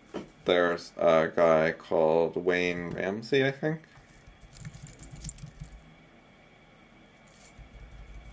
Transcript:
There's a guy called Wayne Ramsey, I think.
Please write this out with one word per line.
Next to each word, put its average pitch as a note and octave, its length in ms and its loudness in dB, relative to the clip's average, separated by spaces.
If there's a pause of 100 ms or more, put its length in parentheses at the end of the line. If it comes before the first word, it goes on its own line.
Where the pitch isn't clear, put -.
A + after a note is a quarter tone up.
(460)
There's F2 500 2
a E2 400 4
guy E2 360 4
called E2 720 2
Wayne F2 500 0
Ramsey, G#2+ 520 -2
I C3+ 60 0
think. D#3 320 -6 (4000)